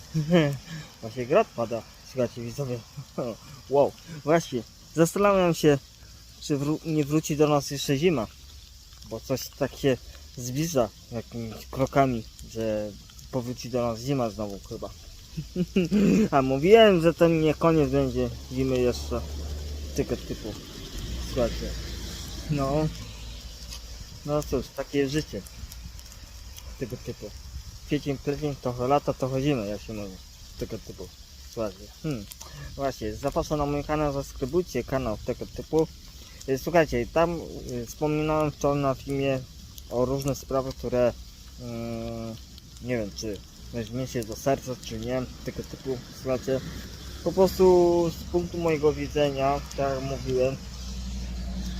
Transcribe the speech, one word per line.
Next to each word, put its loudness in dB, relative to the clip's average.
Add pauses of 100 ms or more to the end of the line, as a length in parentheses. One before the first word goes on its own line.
(420)
<laughs> -2
właśnie -6
gra 6
wpada, -4 (240)
słuchajcie, -2
widzowie, -6 (460)
<laughs> -10
wow, 6 (320)
właśnie, 4 (320)
zastanawiam 6
się, 6 (640)
czy 0
wró-, -2
nie 2
wróci 2
do 8
nas 4
jeszcze 0
zima, 4 (840)
bo -8
coś -4
tak -4
się 4 (400)
zbliża 0 (240)
jakimiś -10
krokami, 2 (260)
że -2 (400)
powróci -6
do 0
nas -2
zima 0
znowu -8
chyba. -10 (680)
<laughs> 4
A 8
mówiłem, 8
że 6
to 6
nie 4
koniec 4
będzie 2 (220)
zimy 2
jeszcze. 2 (760)
Tego 0
typu. -8 (720)
Słuchajcie. -2 (800)
No. 2 (1400)
No 2
cóż, -2 (100)
takie 0
życie. -2 (1400)
Tego -6
typu. -10 (560)
Kwiecień, -2
plecień, -2
trochę -2
lata, 4
trochę -2
zimy, 2
jak -4
się -10
mówi. -8 (440)
Tego -6
typu. -14 (440)
Słuchajcie. -6 (180)
Hmm. -4 (520)
Właśnie, -4
zapraszam -2
na 2
mój -2
kanał, 0
zasubskrybujcie -2
kanał -2
tego -4
typu. 0 (640)
E, 0
słuchajcie, 2
tam, 2 (420)
e, -8
wspominałem 0
wczoraj 2
na 2
filmie -2 (500)
o 2
różnych 0
sprawach, -2
które, 2 (480)
mm, -6 (460)
nie -2
wiem, -4
czy -6 (340)
weźmiecie -4
do -8
serca, 0 (120)
czy -8
nie, -2 (220)
tego -6
typu, -6 (240)
słuchajcie. 0 (640)
Po 0
prostu 8 (100)
z -10
punktu 0
mojego 4
widzenia, 2 (160)
tak 2
jak -2
mówiłem, 0 (1200)